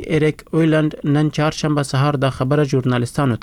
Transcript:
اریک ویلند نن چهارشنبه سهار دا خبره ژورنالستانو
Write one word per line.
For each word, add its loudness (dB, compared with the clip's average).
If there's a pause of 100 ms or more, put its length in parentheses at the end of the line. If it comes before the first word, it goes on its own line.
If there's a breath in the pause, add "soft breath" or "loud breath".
(160)
اریک 0 (140)
ویلند 2 (220)
نن 2
چهارشنبه 0
سهار 0
دا 2
خبره 0
ژورنالستانو 0